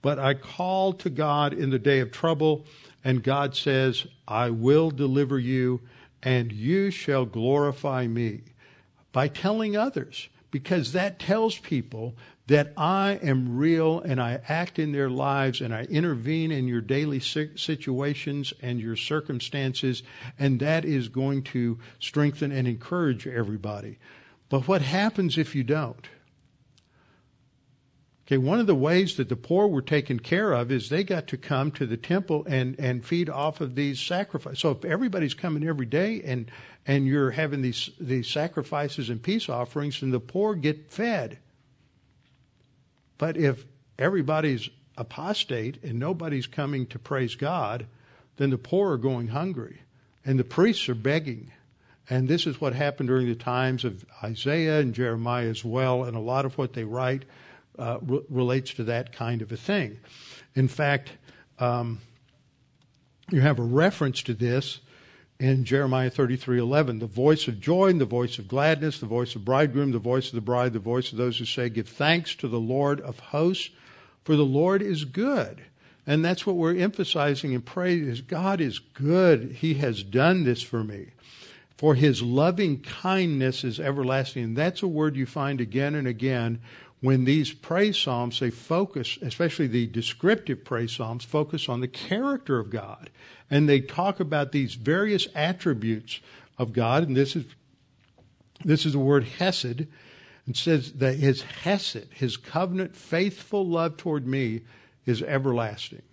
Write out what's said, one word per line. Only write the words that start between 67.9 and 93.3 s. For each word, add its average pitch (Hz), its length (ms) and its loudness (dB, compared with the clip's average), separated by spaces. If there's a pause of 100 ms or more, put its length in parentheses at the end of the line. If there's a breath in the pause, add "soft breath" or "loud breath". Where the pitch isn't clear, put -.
and 170 100 4
the 131 40 4
voice 120 340 -2
of 101 80 -12
gladness, 147 540 0
the 117 60 -8
voice 120 280 -2
of 107 100 -8
bridegroom, 139 460 2
the 120 80 0
voice 123 300 0
of 120 60 -12
the 117 60 -2
bride, 123 320 0
the 117 60 -4
voice 120 320 -2
of 107 80 -8
those 120 200 -2
who 120 60 -6
say, 120 240 -4
'Give 110 200 -4
thanks 160 480 0
to 127 120 -6
the 117 120 -2
Lord 139 400 0
of 131 180 -10
hosts, 170 520 -2 (520 loud breath)
for 156 140 2
the 147 80 6
Lord 165 380 4
is 165 220 -2
good.'" 190 580 -2 (440 soft breath)
And 156 180 2
that's 180 220 0
what 190 100 0
we're 170 200 2
emphasizing 156 760 0
in 123 100 -2
praise, 180 440 0
is 120 140 -4
God 180 400 -2
is 127 180 -2
good. 143 800 4
He 160 140 2
has 120 280 -2
done 143 420 4
this 123 180 2
for 113 220 -4
me. 101 260 -10 (680 loud breath)
"For 147 180 6
his 127 280 6
loving 151 580 2
kindness 156 840 0
is 117 160 -4
everlasting." 135 640 -2
And 113 120 -4
that's 175 260 0
a 190 60 0
word 151 280 0
you 131 100 0
find 139 340 -4
again 135 340 0
and 135 140 -2
again 117 520 -2 (400 loud breath)
when 131 240 6
these 143 280 4
praise 202 460 0
psalms, 120 400 -2
they 123 120 0
focus, 160 720 -2
especially 160 440 0
the 120 220 0
descriptive 143 760 0
praise 117 280 -4
psalms, 117 320 -8
focus 151 440 -2
on 123 120 -2
the 127 80 -4
character 214 720 -2
of 101 100 -8
God. 101 400 -10 (400 loud breath)